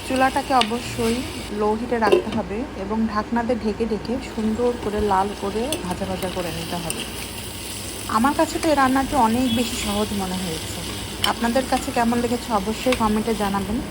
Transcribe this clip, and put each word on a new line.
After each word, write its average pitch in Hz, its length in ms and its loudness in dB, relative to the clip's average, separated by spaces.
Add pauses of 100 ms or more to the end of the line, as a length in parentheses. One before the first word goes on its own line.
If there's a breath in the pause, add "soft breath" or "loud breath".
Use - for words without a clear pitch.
চুলাটাকে 262 500 2 (100)
অবশ্যই 233 540 0 (420)
লো 214 100 4 (100)
হিটে 240 260 -2
রাখতে 190 300 4
হবে 196 220 -2 (260)
এবং 208 140 -2 (140)
ঢাকনা 214 360 0
দিয়ে 233 160 2
ঢেকে 220 280 0
ঢেকে 220 220 -2 (200)
সুন্দর 226 380 2 (100)
করে 208 180 -2 (120)
লাল 190 160 4 (140)
করে 202 220 -2 (220)
ভাজা 180 260 -4
ভাজা 185 240 -4
করে 175 220 -2
নিতে 165 260 -6
হবে। - 180 -6 (1160)
আমার 262 220 4
কাছে 320 200 4
তো - 120 -2
এই 294 100 6
রান্নাটি 262 340 4 (120)
অনেক 247 200 4 (120)
বেশি 233 160 0 (100)
সহজ 208 220 2 (140)
মনে 185 220 -2
হয়েছে। 160 360 -6 (520)
আপনাদের 233 400 2
কাছে 254 260 -2
কেমন 240 260 2
লেগেছে 240 260 -2 (100)
অবশ্যই 220 420 0
কমেন্টে 214 400 2
জানাবেন। 196 360 0 (140)